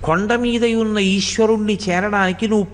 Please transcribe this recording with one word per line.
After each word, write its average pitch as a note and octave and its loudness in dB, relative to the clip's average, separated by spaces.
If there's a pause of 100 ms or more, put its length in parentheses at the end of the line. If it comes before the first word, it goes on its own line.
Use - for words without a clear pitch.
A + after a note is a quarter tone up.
కొండ F#3+ 0
మీద A#3+ 0 (140)
ఉన్న A3 0
ఈశ్వరుణ్ణి G#3 0 (100)
చేరడానికి F#3 0
నువ్వు G#3 2